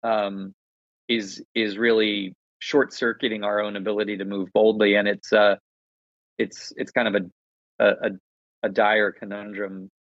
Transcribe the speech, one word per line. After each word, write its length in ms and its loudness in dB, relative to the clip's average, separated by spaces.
um, 500 -2
is, 340 -4
is 240 -2
really 560 2
short-circuiting 840 -2
our 160 0
own 160 -4
ability 400 -4
to 80 -6
move 280 -6
boldly. 440 4
And 100 2
it's, 260 -2
uh, 240 6
it's, 380 -6
it's 140 -8
kind 240 0
of 80 2
a, 640 -6
a, 40 8
a, 220 0
a 40 0
dire 440 2
conundrum 760 -10